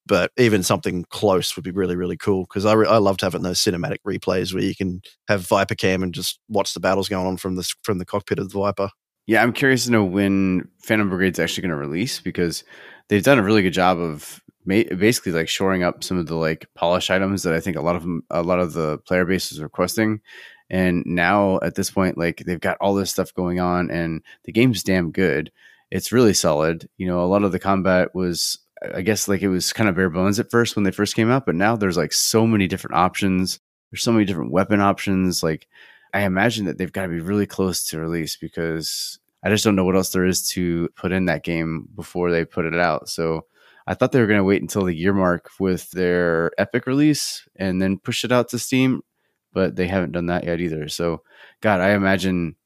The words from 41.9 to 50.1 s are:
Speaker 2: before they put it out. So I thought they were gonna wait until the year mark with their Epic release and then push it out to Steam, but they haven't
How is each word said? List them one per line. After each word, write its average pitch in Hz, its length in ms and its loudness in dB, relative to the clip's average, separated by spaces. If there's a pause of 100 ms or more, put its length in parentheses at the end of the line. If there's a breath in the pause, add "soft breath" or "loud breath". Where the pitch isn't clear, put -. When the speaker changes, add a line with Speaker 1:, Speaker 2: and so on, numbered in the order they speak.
Speaker 2:
before 87 360 -4
they 82 160 0
put - 180 -4
it 82 160 -2
out. 82 300 -2
So 80 340 -4 (420 soft breath)
I - 60 -2
thought 127 200 0
they 135 80 4
were 113 60 4
gonna 104 180 4
wait 95 180 2
until 98 220 -2
the 90 100 0
year 87 180 0
mark 92 380 0 (100)
with 92 300 -2
their 87 640 0
Epic 117 300 -2
release 143 600 0 (100)
and 95 260 0
then 95 160 0
push - 260 -6
it 117 80 -2
out 123 160 4
to 120 100 -6
Steam, 131 440 0 (500)
but 92 240 0
they 92 100 0
haven't 90 260 -2